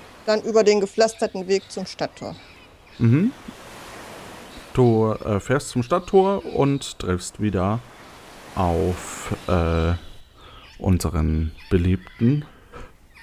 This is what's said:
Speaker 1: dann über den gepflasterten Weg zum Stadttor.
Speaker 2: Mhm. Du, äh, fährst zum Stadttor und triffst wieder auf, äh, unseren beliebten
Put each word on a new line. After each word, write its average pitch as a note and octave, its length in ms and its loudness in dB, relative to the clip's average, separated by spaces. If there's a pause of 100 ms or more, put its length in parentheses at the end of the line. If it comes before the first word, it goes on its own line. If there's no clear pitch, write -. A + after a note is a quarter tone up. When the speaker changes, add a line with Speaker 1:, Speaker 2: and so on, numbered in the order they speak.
(260)
Speaker 1:
dann G#3+ 160 0
über A3 220 4
den G#3 160 6
gepflasterten G3+ 680 0
Weg G3 240 0
zum F#3+ 160 -8
Stadttor. - 480 -8 (640)
Speaker 2:
Mhm. D3 340 4 (1400)
Du, A2 380 4
äh, G2+ 260 -2
fährst C3+ 300 -2
zum B2 140 -2
Stadttor F#3+ 640 2
und C#3 540 0
triffst F2+ 420 -4
wieder G2+ 380 0 (760)
auf, F2+ 760 -2 (160)
äh, E2+ 440 2 (840)
unseren D#2+ 720 0 (180)
beliebten G2+ 760 2 (800)